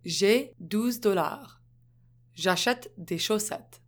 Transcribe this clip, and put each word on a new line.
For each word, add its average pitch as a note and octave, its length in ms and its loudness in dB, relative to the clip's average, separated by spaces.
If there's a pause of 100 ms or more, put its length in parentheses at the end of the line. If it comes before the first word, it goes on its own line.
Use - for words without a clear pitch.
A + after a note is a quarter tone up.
J'ai G3+ 540 2
douze A3 420 -2
dollars. F#3 600 0 (720)
J'achète G#3 640 0
des E3+ 200 -6
chaussettes. - 720 -4